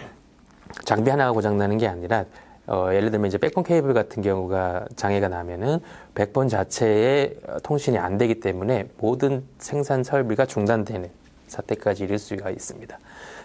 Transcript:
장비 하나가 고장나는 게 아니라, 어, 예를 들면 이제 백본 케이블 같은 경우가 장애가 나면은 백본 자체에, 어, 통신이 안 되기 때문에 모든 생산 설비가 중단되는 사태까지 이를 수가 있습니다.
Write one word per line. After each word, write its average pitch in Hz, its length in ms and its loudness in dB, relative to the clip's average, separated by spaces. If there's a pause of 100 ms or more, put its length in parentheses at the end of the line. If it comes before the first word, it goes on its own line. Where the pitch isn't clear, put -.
(840)
장비 113 260 4
하나가 135 220 4
고장나는 104 460 2
게 113 100 2
아니라, 92 380 -2 (420)
어, 92 260 0
예를 101 160 4
들면 104 180 2
이제 95 100 0
백본 170 260 0
케이블 156 300 2
같은 113 280 0
경우가 92 640 0 (100)
장애가 101 340 0
나면은 90 500 -4 (340)
백본 127 360 2
자체에, 113 840 2 (120)
어, - 120 -8
통신이 139 380 0
안 92 200 0
되기 117 220 2
때문에 98 580 -2
모든 131 480 0 (120)
생산 143 460 -2
설비가 127 420 0
중단되는 104 640 0 (380)
사태까지 104 560 -4
이를 101 160 -2
수가 98 300 -8
있습니다. - 500 -10 (460)